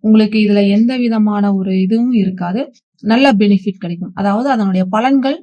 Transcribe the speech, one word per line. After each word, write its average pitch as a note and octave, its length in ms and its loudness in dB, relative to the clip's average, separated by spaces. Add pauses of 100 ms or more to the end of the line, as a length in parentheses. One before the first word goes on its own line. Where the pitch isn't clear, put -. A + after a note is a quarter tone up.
உங்களுக்கு G#3+ 380 4
இதுல G3+ 180 2 (140)
எந்த A#3 280 0
விதமான G#3+ 560 0
ஒரு F#3+ 120 -4 (140)
இதுவும் A#3 360 0
இருக்காது, F#3 400 -4 (500)
நல்ல B3+ 140 2 (160)
பெனிஃபிட் G3+ 420 0
கிடைக்கும். F3 360 -10
அதாவது G3+ 360 -2
அதனுடைய F#3+ 280 0 (100)
பலன்கள் C4 500 0